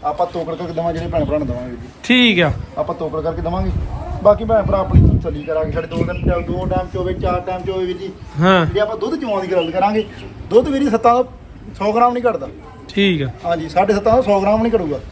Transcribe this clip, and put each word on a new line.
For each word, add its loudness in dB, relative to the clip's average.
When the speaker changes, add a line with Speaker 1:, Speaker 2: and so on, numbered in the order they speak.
Speaker 1:
ਆਪਾਂ 0
ਤੋਕੜ -6
ਕਰਕੇ -8
ਦੇਵਾਂਗੇ, -2
ਜਿਹੜੇ -6
ਭੈਣ 2
ਭਰਾ 0
ਨੂੰ -2
ਦੇਵਾਂਗੇ -6
ਵੀਰ -12
ਜੀ। -14
Speaker 2:
ਠੀਕ 4
ਆ। 4
Speaker 1:
ਆਪਾਂ -2
ਤੋਕੜ -6
ਕਰਕੇ -4
ਦੇਵਾਂਗੇ। -2
ਬਾਕੀ 6
ਭੈਣ 4
ਭਰਾ 2
ਆਪਣੀ 6
ਤਸੱਲੀ -6
ਕਰਾ -2
ਕੇ, -4
ਸਾਡੇ -4
ਦੋ -8
ਦਿਨ -2
ਚ-, 0
ਦੋ -4
ਟਾਈਮ -2
ਚ -12
ਹੋਵੇ, -2
ਚਾਰ -2
ਟਾਈਮ -6
ਚ -6
ਹੋਵੇ -4
ਵੀਰ -6
ਜੀ। -10
Speaker 2:
ਹਾਂ। 4
Speaker 1:
ਜੇ -2
ਆਪਾਂ -2
ਦੁੱਧ -4
ਚੋਣ -2
ਦੀ -6
ਗੱਲ 0
ਕਰਾਂਗੇ, 0
ਦੁੱਧ 4
ਵੀਰ 0
ਜੀ 2
ਸੱਤਾਂ 4
ਤੋਂ 2
ਸੌ 0
ਗ੍ਰਾਮ 4
ਨਹੀਂ -4
ਘਟਦਾ। 0
Speaker 2:
ਠੀਕ 0
ਆ। -4
Speaker 1:
ਹਾਂਜੀ, -2
ਸਾਢੇ 2
ਸੱਤਾਂ 2
ਤੋਂ 4
ਸੌ 4
ਗ੍ਰਾਮ 2
ਨਹੀਂ 2
ਘਟੂਗਾ। 0